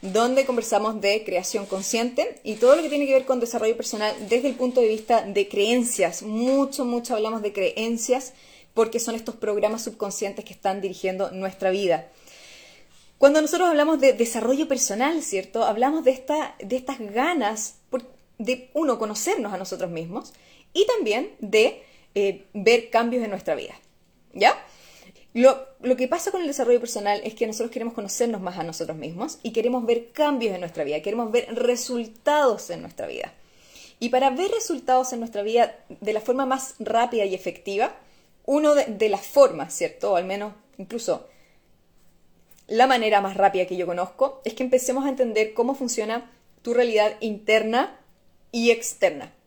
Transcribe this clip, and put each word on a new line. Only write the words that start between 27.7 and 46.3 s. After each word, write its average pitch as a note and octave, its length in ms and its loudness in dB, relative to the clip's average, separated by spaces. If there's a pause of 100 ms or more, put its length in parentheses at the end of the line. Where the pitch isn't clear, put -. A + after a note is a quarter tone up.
queremos A#3 220 -8
conocernos G#3+ 480 -4
más F#3 160 -8
a F3 60 -6
nosotros D#3+ 340 -8
mismos E3+ 460 -10
y A3+ 100 -8
queremos A#3+ 320 0
ver A#3 280 -2
cambios C4 420 0
en F3+ 60 -8
nuestra E3 220 -8
vida, D3+ 200 -4
queremos A3 280 -4
ver A3+ 240 -2
resultados A#3+ 1160 0
en E3+ 100 -8
nuestra D#3+ 260 -12
vida. B1 280 -10 (680)
Y A#3+ 80 -4
para C4 220 4
ver E4+ 200 -2
resultados B3+ 600 0
en A#3+ 60 -8
nuestra A3+ 240 -6
vida A3+ 360 2 (220)
de G#3+ 140 -2
la G#3+ 80 -4
forma C4 240 0
más C4 320 -4
rápida A3+ 480 0
y F#3+ 80 -2
efectiva, G3 640 -4 (480)
uno D4 280 4
de, C#4+ 120 4
de G#3+ 240 0
las F#3+ 160 -2
formas, E3 480 4
¿cierto? G3 380 -2
O F#3 40 4
al F3+ 80 2
menos G3+ 300 -6 (240)
incluso F#3+ 500 -6 (1400)
la A#3 200 4
manera A3 340 4
más F#3+ 160 -4
rápida G3 300 4
que F#3 100 -6
yo F3+ 80 -2
conozco, F3+ 640 -2
es A3+ 80 -6
que - 80 -6
empecemos B3+ 420 0
a C#4+ 60 0
entender A3 420 0
cómo B3 220 0
funciona A#3 580 -6 (300)